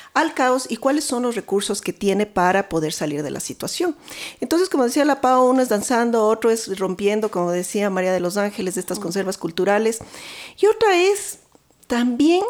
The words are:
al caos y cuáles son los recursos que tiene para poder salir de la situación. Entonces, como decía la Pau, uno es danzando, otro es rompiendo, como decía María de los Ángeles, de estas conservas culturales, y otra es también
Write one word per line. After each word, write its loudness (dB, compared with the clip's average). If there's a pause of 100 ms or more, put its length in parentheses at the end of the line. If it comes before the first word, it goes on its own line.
(140)
al 0
caos 2
y -4
cuáles 0
son -4
los -2
recursos -2
que -4
tiene 0
para 2
poder -2
salir -4
de -6
la -8
situación. -6 (440)
Entonces, 0
como 2
decía 2
la 2
Pau, 4
uno 4
es -2
danzando, 2
otro 2
es -2
rompiendo, -2
como -2
decía -2
María 0
de 0
los -2
Ángeles, -4
de -2
estas -6
conservas -4
culturales, 0 (600)
y 6
otra 4
es 0 (480)
también 2